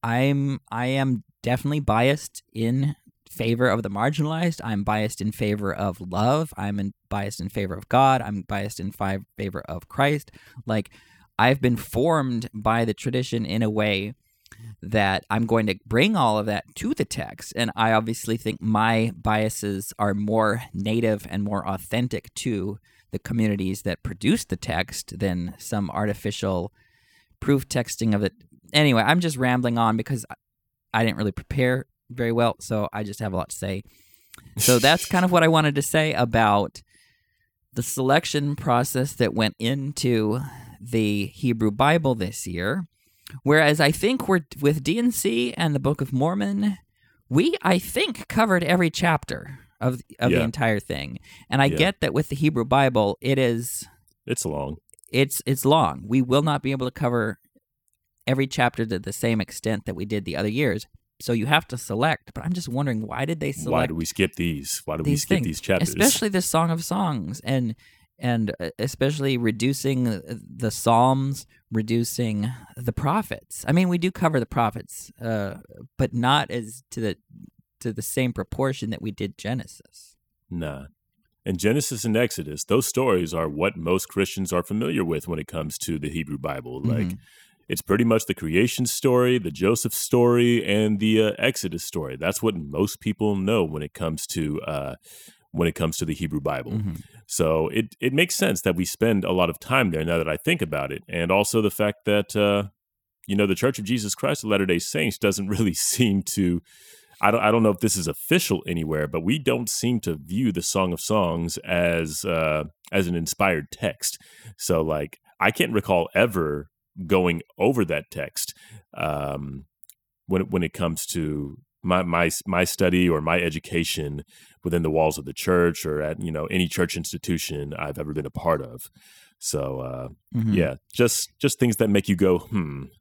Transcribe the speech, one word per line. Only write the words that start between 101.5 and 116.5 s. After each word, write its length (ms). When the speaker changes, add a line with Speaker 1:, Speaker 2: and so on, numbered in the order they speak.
Speaker 2:
the 80
fact 360
that, 300
uh, 280
you 100
know, 100
the 80
Church 240
of 80
Jesus 280
Christ 300
of 60
Latter-day 280
Saints 400
doesn't 300
<laughs> 60
really 200
seem 480
to, 260
I 80
don't, 100
I 100
don't 120
know 80
if 100
this 160
is 120
official 580
anywhere, 400
but 160
we 160
don't 320
seem 300
to 160
view 360
the 80
Song 320
of 80
Songs 580
as, 680
uh, 380
as 140
an 80
inspired 560
text. 500
So, 240
like, 360
I 100
can't 220
recall 420
ever 540